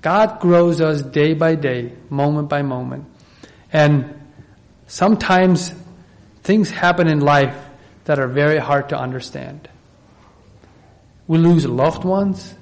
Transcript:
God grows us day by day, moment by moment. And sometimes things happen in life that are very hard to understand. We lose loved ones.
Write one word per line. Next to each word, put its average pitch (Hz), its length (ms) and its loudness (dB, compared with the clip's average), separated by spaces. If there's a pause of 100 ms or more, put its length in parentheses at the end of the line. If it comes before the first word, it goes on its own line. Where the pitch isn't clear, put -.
God 202 380 0
grows 175 400 4
us 156 220 0
day 147 320 0
by 165 220 2
day, 127 380 -4 (160)
moment 147 380 -2
by 147 140 -2
moment. 131 440 -8 (680)
And 147 480 0 (640)
sometimes 185 880 0 (680)
things 202 260 0
happen 175 400 0
in 151 100 0
life 139 380 2 (480)
that 147 140 0
are 131 80 -2
very 147 300 0
hard 143 320 -2
to 143 80 -6
understand. 127 680 -12 (1600)
We 160 100 0
lose 165 280 4
loved 131 400 -2
ones. 190 560 -4